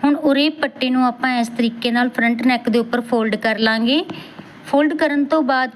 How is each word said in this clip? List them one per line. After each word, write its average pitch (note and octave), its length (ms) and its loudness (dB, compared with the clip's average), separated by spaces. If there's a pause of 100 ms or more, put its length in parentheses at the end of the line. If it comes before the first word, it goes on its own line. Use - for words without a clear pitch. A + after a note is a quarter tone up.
ਹੁਣ C#4+ 120 4
ਉਰੇ C#4+ 340 2
ਪੱਟੀ C#4+ 400 -4
ਨੂੰ B3+ 160 2
ਆਪਾਂ B3 340 -2
ਇਸ A3+ 80 0
ਤਰੀਕੇ A#3 440 -2
ਨਾਲ B3 180 2
ਫਰੰਟ A#3 360 0
ਨੈਕ A#3+ 240 2
ਦੇ A3+ 100 2
ਉੱਪਰ A#3+ 220 -2
ਫੋਲਡ A3 340 0
ਕਰ G#3+ 240 -2
ਲਾਂਗੇ। A3+ 460 2 (600)
ਫੋਲਡ D4 280 2
ਕਰਨ D4 320 0
ਤੋਂ D#4 180 2
ਬਾਅਦ B3+ 320 0